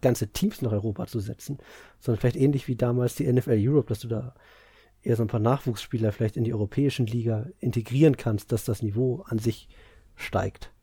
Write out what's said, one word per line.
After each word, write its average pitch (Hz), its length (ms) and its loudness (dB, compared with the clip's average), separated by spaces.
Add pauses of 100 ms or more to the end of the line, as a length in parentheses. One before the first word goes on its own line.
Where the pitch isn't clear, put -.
ganze 117 320 2
Teams - 300 -2
nach 113 100 -2
Europa 104 340 -2
zu 113 140 -6
setzen, 107 380 -8 (420)
sondern 117 200 -2
vielleicht 123 160 2
ähnlich 135 300 2
wie 127 80 -2
damals 123 400 0
die - 120 -2
N 127 120 4
F 120 80 2
L 113 140 4
Europe, 135 280 4
dass 110 120 -4
du 120 80 -10
da 117 260 -6 (680)
eher - 140 0
so 117 80 2
ein 110 60 0
paar 117 100 0
Nachwuchsspieler 113 720 0
vielleicht 110 260 -2
in 131 60 0
die 117 120 -2
europäischen 120 520 0
Liga 113 400 -2 (140)
integrieren 127 560 4
kannst, - 340 -2
dass 113 140 -2
das - 180 -4
Niveau 113 460 -2
an 113 100 -2
sich 113 300 -4 (480)
steigt. - 560 -6 (100)